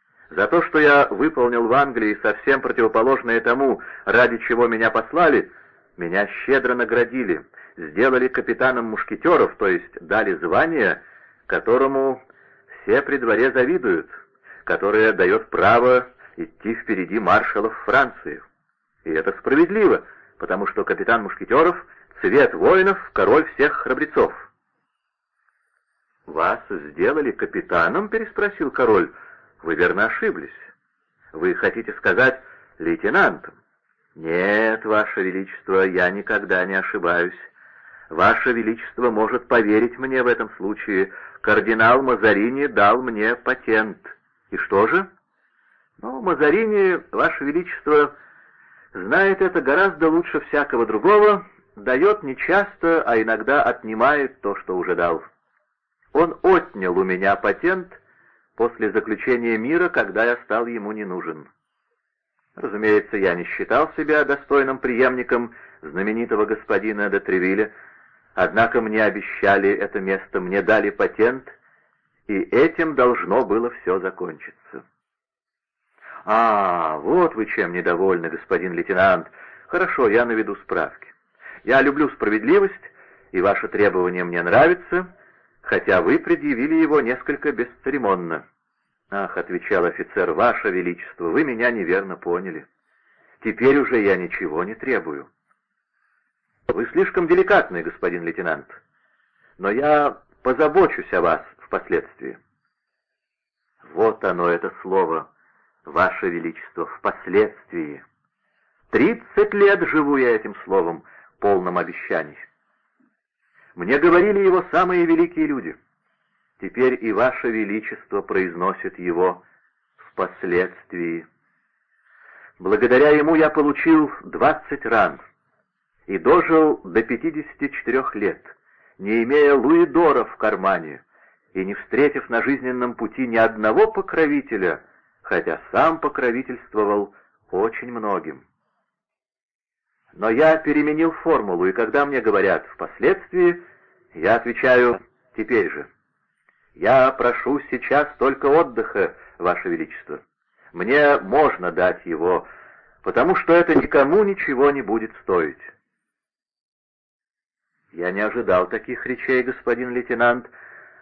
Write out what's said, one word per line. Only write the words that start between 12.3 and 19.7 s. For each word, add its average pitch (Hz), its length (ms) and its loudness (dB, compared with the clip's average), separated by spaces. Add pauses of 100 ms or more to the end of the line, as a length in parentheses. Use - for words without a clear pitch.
все 117 220 0
при 139 140 -4
дворе 120 340 0
завидуют, 123 580 0 (540)
которое 104 500 2
даёт 95 380 0
право 120 560 4 (300)
идти 92 360 -8
впереди 95 460 -6
маршалов 104 680 0
Франции. 107 560 -2 (640)
И - 80 -8
это 78 260 -2
справедливо, 165 680 2 (360)